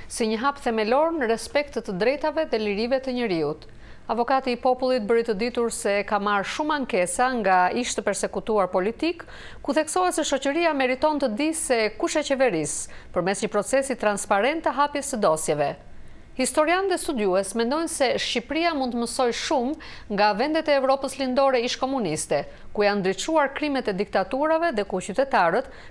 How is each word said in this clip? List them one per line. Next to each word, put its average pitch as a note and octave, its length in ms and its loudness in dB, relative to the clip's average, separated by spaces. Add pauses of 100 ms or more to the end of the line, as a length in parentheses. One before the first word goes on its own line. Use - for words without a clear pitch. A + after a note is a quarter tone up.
si - 180 -2
një A3 140 0
hap C#4 240 -2
themelor B3 500 2
në B3+ 140 0
respekt C#4+ 480 -2
të G#3+ 240 -6
drejtave D4 480 0
dhe A3+ 100 0
lirive A3 460 0
të C4 140 -4
njeriut. E3 500 -2 (400)
Avokati A#3+ 480 0
i - 80 -8
popullit B3+ 420 2
bëri A#3 220 2
të G#3 160 0
ditur A#3 260 -2
se G3+ 240 0 (140)
ka G#3 100 2
marrë G3+ 360 0
shumë D4+ 260 0
ankesa A#3 560 0
nga F#3+ 240 4 (160)
ish A#3+ 180 -2
të G#3+ 140 -4
përsekutuar G3 640 0
politik, A#3 500 0 (380)
ku C#4+ 160 0
theksohet F4 400 0
se D#4 100 0
shoqëria D4 480 0
meriton C4+ 460 2
të C4 160 0
di D#4 180 0
se B3+ 240 0 (220)
kush D#4+ 180 0
e D4 140 -2
qeveris, G3+ 560 0 (240)
përmes F#3+ 320 0
një - 80 -4
procesi C4 420 0
transparent G#3+ 680 0
të C4+ 160 0
hapjes C#4+ 320 -2
së G#3+ 160 -4
dosjeve. D3+ 420 2 (600)
Historian D#4+ 560 2
dhe F#4 80 2
studiues G3+ 560 0
mendojnë C#4 400 0
se C4 140 2 (100)
Shqipëria D#4 560 -2
mund C4 220 -2
të A#3 80 0
mësoj A#3+ 240 0 (100)
shumë - 800 -4
nga G#3 180 4
vendet D#4 320 0
e C#4+ 140 4
Evropës C4+ 400 0
lindore C4 420 2
ish A#3+ 160 -2
komuniste, F3 640 -2 (320)
ku G#3 140 2
janë G3+ 160 2
ndriçuar C#4 500 2
krimet C4+ 400 -2
e F#3 80 -6
diktaturave C#4+ 720 0
dhe G#3 160 -2
ku F#3+ 80 -2
qytetarët F#3+ 720 2 (220)